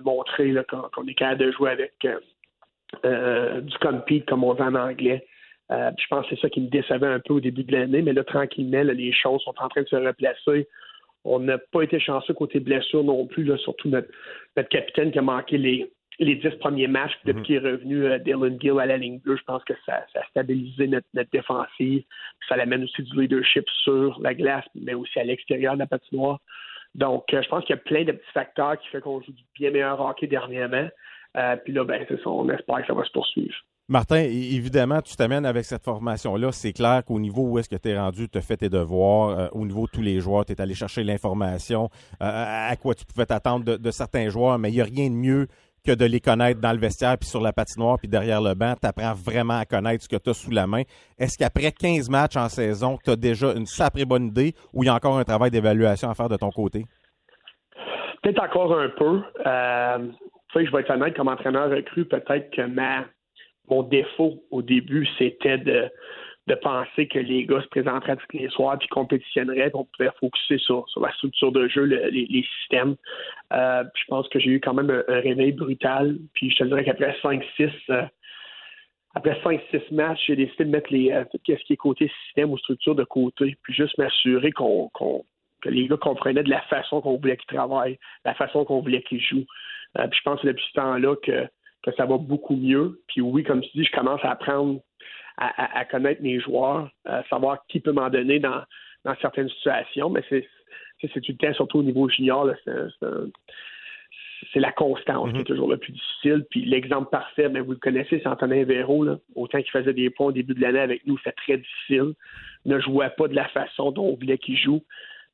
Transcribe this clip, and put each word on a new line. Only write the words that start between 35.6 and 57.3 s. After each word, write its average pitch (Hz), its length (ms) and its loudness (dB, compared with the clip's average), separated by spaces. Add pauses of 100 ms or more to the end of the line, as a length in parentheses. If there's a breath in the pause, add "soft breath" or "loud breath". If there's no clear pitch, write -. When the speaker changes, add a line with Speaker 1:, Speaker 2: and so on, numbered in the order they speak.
Speaker 2:
cette - 180 -8
formation-là. 113 680 -2
C'est 110 200 -6
clair 120 320 4
qu'au 110 160 -2
niveau 107 220 0
où 120 160 0
est-ce 113 100 -2
que 98 80 -6
t'es 101 200 -2
rendu, 98 340 -2
t'as 95 100 -4
fait 107 160 -4
tes 101 140 -2
devoirs. 95 680 4
Euh, 90 140 -2
au 107 140 -6
niveau 104 200 -4
de - 60 -6
tous - 80 -6
les 98 200 0
joueurs, 98 260 0
t'es 101 120 -8
allé 95 160 -4
chercher 110 300 -6
l'information, 101 800 -2
euh, - 360 -12
à, 110 480 -4
à 120 80 -2
quoi 123 180 -2
tu - 100 -20
pouvais 117 220 -2
t'attendre 120 380 0
de, 113 120 0
de 113 140 -4
certains 110 400 -2
joueurs, 120 280 2
mais 107 120 0
il 117 60 0
n'y 123 40 2
a 117 40 4
rien 131 260 -2
de 120 40 -2
mieux 131 340 2 (360 soft breath)
que 143 80 4
de 117 140 4
les 120 140 4
connaître 120 400 4
dans 113 120 2
le 117 60 0
vestiaire, 123 400 2
puis - 100 -8
sur 113 140 -2
la 107 100 2
patinoire, 117 460 0
puis - 100 -10
derrière 107 320 2
le 101 140 2
banc. 117 260 0
T'apprends 110 340 -2
vraiment 117 440 0
à 110 80 -2
connaître 113 360 0
ce - 60 -20
que 113 80 -2
t'as 113 180 0
sous - 160 -10
la 104 160 2
main. 110 160 0 (360 soft breath)
Est-ce 127 200 -2
qu'après 143 340 2
quinze 160 360 0
matchs 139 280 2
en 120 120 0
saison, 117 560 -2
t'as 123 120 4
déjà 117 360 2
une 110 140 -4
sacrée 139 400 0
bonne 127 220 2
idée 127 260 2 (180 soft breath)
ou 131 100 0
il 123 40 4
y - 20 4
a 123 60 6
encore 135 240 2
un 127 60 2
travail 113 260 4
d'évaluation 110 580 4
à 110 60 -4
faire 117 160 -2
de 107 60 0
ton 101 140 -2
côté ? 107 340 -2 (1400 loud breath)